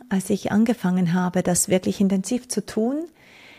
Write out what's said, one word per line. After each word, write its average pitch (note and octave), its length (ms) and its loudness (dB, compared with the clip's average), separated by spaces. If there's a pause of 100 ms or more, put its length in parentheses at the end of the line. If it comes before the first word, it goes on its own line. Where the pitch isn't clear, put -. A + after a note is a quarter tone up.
als F#3+ 200 -2
ich G3 220 -2
angefangen F#3 640 2
habe, F3+ 300 0
das F3 260 0
wirklich F#3 300 0
intensiv G3 480 0
zu - 180 -6
tun, C4+ 400 -2 (540)